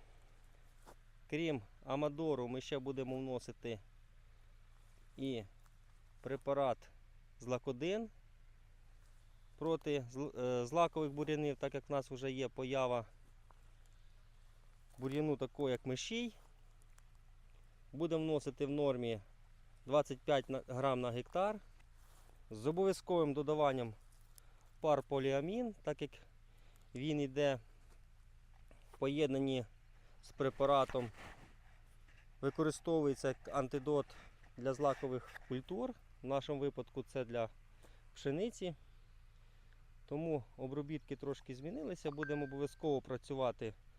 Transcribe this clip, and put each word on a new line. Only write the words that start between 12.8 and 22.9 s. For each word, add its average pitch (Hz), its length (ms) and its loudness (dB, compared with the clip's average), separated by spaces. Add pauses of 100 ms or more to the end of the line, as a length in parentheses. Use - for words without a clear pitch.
бур'яну 139 400 0
такого, 139 320 -2
як 123 160 0
мишій. 226 500 -4 (1600)
Будемо 160 300 0
вносити 147 420 0
в 135 40 0
нормі 127 520 2 (640)
двадцять 139 340 2
п'ять 139 300 2
на, 131 180 -4
грам 127 340 2
на 123 100 0
гектар 185 480 0 (880)
з 110 160 -8
обов'язковим 170 680 2